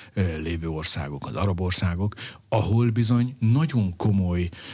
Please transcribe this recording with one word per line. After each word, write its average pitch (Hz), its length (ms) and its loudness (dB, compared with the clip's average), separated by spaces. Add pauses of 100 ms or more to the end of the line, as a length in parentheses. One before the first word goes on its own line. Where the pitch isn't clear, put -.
(140)
ö, 87 260 0
lévő 82 280 -4
országok, 73 580 -4
az - 80 -10
arab 95 260 -2
országok, 92 540 0 (340)
ahol 113 420 2
bizony 120 480 2
nagyon 117 580 2
komoly, 90 520 2 (260)